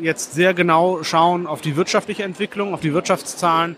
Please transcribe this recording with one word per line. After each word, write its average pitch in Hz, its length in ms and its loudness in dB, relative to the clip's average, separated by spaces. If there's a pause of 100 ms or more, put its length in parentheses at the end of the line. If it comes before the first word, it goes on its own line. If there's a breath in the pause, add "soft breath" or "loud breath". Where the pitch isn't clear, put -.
jetzt 160 320 -4
sehr 180 220 4
genau 175 480 2
schauen 175 420 2
auf 151 160 -6
die 151 140 -4
wirtschaftliche 202 480 -2
Entwicklung, 202 500 -6
auf 147 80 -6
die 151 120 0
Wirtschaftszahlen. 170 840 0